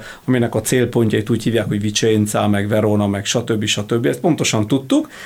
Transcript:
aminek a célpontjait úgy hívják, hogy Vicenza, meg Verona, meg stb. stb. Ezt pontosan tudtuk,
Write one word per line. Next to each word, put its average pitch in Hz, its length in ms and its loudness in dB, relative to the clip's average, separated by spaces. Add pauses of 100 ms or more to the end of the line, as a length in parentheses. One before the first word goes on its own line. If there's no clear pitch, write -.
(260)
aminek 120 300 0
a 110 60 0
célpontjait 117 680 2
úgy 113 140 0
hívják, 113 240 0
hogy 107 140 -2
Vicenza, 107 680 2
meg 101 200 0
Verona, 107 400 2
meg 101 180 -2
stb. 110 400 -2
stb. 117 400 -2
Ezt 139 140 0
pontosan 120 480 0
tudtuk, 135 420 0 (160)